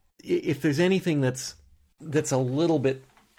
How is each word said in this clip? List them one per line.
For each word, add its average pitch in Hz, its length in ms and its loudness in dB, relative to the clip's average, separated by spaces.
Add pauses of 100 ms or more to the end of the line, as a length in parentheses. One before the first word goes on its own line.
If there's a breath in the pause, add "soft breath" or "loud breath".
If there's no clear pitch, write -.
(220)
i-, - 60 -12
if 131 340 -2
there's 151 180 2
anything 180 400 2
that's, 127 360 -2 (440)
that's 151 320 -2
a 131 60 2
little 143 400 2
bit 131 260 -2 (340)